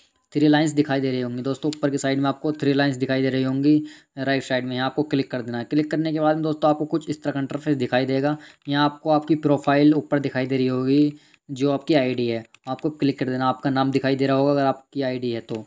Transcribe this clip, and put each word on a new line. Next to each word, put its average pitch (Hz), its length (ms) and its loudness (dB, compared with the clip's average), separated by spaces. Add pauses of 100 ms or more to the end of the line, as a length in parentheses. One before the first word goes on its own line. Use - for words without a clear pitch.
(320)
थ्री 151 160 4
लाइंस 151 220 4
दिखाई 143 300 0
दे 135 100 -2
रही 127 100 -2
होंगी। 123 220 -6
दोस्तों, 135 360 -4
ऊपर 143 120 0
की 139 80 -2
साइड 135 200 0
में 139 100 0
आपको 151 240 -4
थ्री 143 200 0
लाइंस 139 240 2
दिखाई 131 260 0
दे 131 80 2
रही 131 120 0
होंगी 139 420 2 (340)
राइट 135 240 0
साइड 127 220 -2
में, 127 120 -6
यहाँ 127 100 -2
आपको 135 160 -2
क्लिक 143 280 -2
कर 127 120 -6
देना 120 160 -6
है। 117 60 -6
क्लिक 151 260 -2
करने 156 220 -2
के 156 80 -2
बाद 156 160 2
में 160 60 -4
दोस्तों 156 280 0
आपको 151 140 0
कुछ 156 260 -4
इस 147 120 -8
तरह 143 100 -4
का 139 80 -4
इंटरफेस 139 360 -4
दिखाई 127 300 0
देगा। 139 320 0 (300)
यहाँ 143 160 2
आपको 147 260 -2
आपकी 151 240 2
प्रोफाइल 147 600 4
ऊपर 147 240 0
दिखाई 135 280 -2
दे 135 100 -2
रही 131 100 0
होगी, 135 480 2 (360)
जो 139 220 -2
आपकी 139 220 -2
आईडी 127 340 0
है, 113 160 -4 (240)
आपको 131 220 -4
क्लिक 143 280 -2
कर 127 100 -2
देना। 127 200 0
आपका 131 220 -2
नाम 135 200 0
दिखाई 135 260 0
दे 135 100 0
रहा 135 100 2
होगा 139 160 2
अगर 139 120 2
आपकी 135 380 -4
आईडी 127 280 -4
है 113 100 -4
तो। 110 260 -10